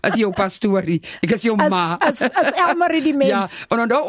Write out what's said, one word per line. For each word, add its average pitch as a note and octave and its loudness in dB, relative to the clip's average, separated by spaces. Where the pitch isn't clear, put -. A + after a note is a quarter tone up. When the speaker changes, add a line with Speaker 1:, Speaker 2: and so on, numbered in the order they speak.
Speaker 1:
is G3+ 0
jou G#3+ 0
pastorie. F#3 0
Ek E3 0
is A3 -2
jou A3+ 0
Speaker 2:
Is, G3+ 2
Speaker 1:
ma." F3 0
Speaker 2:
is, C#4 -2
is C#4+ 0
Elmarie E4+ 2
die D4+ 2
Speaker 1:
<laughs> C#4 2
Ja, G#3 2
Speaker 2:
mens? - -6
Speaker 1:
en A#3 0
onthou, A#3+ 0